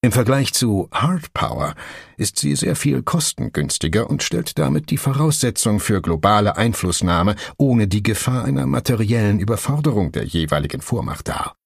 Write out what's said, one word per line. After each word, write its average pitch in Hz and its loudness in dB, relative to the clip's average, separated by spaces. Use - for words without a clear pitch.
Im 120 4
Vergleich 127 2
zu 104 0
Hard 160 -2
Power - -4
ist - -2
sie 147 0
sehr 147 0
viel 135 0
kostengünstiger - -2
und - -2
stellt - -4
damit 143 0
die 151 0
Voraussetzung 135 0
für 98 0
globale 101 2
Einflussnahme 92 2
ohne 120 4
die 101 0
Gefahr 117 0
einer 135 0
materiellen 113 2
Überforderung 110 0
der - -4
jeweiligen 78 -2
Vormacht - -6
dar. - -6